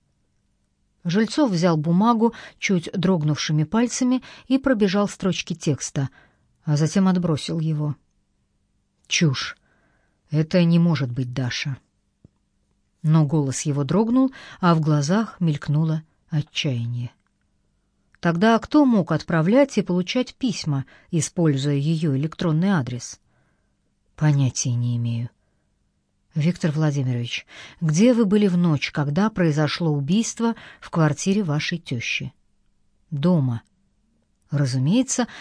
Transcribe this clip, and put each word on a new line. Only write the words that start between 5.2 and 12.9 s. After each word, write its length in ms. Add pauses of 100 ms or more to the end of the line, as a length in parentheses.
текста, 560 (540)
а 120
затем 320
отбросил 520
его. 360 (1080)
Чушь. 500 (760)
Это 340
не 140
может 320
быть 220
Даша. 460 (1200)